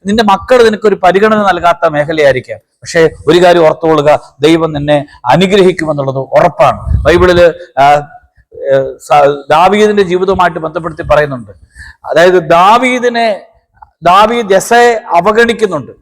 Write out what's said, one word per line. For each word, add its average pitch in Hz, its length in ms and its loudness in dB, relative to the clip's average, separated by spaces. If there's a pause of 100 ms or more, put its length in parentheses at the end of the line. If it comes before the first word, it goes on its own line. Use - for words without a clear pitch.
നിന്റെ 220 180 -2
മക്കൾ 214 400 2
നിനക്കൊരു 214 320 0
പരിഗണന 208 460 0
നൽകാത്ത 175 460 -2
മേഖലയായിരിക്കാം. 147 720 -2
പക്ഷേ - 500 -2 (180)
ഒരു 175 160 2
കാര്യം 175 220 4
ഓർത്തുകൊള്ളുക, 151 760 0
ദൈവം 160 320 0
നിന്നെ 143 320 -2 (200)
അനുഗ്രഹിക്കുമെന്നുള്ളത് 156 920 0
ഉറപ്പാണ്. 135 840 -2
ബൈബിളില്, 175 760 0
ആ, 139 60 4 (720)
ഏ, 135 180 -2 (220)
സ-, 143 520 0
ദാവീദിന്റെ 202 540 2
ജീവിതവുമായിട്ട് 180 560 -2
ബന്ധപ്പെടുത്തി 160 440 -10
പറയുന്നുണ്ട്. 139 480 -2 (540)
അതായത് 165 440 0
ദാവീദിനെ, 233 920 0 (640)
ദാവീദ് 208 480 2
യെസയെ 233 420 2
അവഗണിക്കുന്നുണ്ട്. 208 1000 -2 (100)